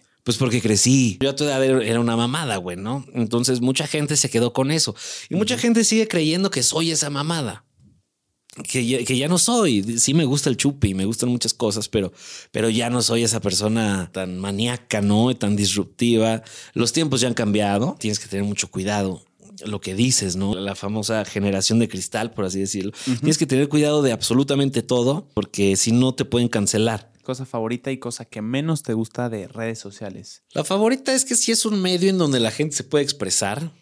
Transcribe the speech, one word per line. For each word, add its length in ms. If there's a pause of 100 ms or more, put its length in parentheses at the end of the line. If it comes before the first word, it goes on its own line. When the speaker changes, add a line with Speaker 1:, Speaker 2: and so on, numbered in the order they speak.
(240)
Speaker 1:
Pues 140
porque 240
crecí. 580
Yo 120
a 40
tu 100
edad 200
era, 180
era 160
una 160
mamada, 420
güey, 200
¿no? 260 (120)
Entonces 440
mucha 280
gente 280
se 140
quedó 240
con 160
eso. 260 (360)
Y 40
mucha 200
Speaker 2:
Ujú. 80
Speaker 1:
gente 200
sigue 240
creyendo 440
que 100
soy 300
esa 180
mamada. 560 (1040)
Que 160
ya, 180
que 140
ya 100
no 120
soy. 580
Sí 160
me 120
gusta 260
el 60
chupe 320
y 40
me 120
gustan 240
muchas 260
cosas, 340
pero, 240 (380)
pero 180
ya 220
no 100
soy 220
esa 160
persona 760
tan 240
maníaca, 640
¿no? 340
Tan 200
disruptiva. 880 (320)
Los 180
tiempos 280
ya 60
han 60
cambiado. 680
Tienes 200
que 80
tener 180
mucho 240
cuidado 560 (400)
lo 160
que 140
dices, 400
¿no? 180
La 220
famosa 500
generación 540
de 100
cristal, 420
por 140
así 140
decirlo. 320 (160)
Speaker 2:
Ujú. 140
Speaker 1:
Tienes 180
que 80
tener 220
cuidado 340
de 80
absolutamente 720
todo, 500
porque 440
si 140
no 220
te 120
pueden 220
cancelar. 640 (140)
Speaker 2:
Cosa 220
favorita 460
y 80
cosa 260
que 160
menos 400
te 120
gusta 360
de 180
redes 300
sociales. 640 (120)
Speaker 1:
La 100
favorita 500
es 100
que 120
sí 160
es 140
un 140
medio 300
en 80
donde 220
la 100
gente 260
se 80
puede 200
expresar 680 (100)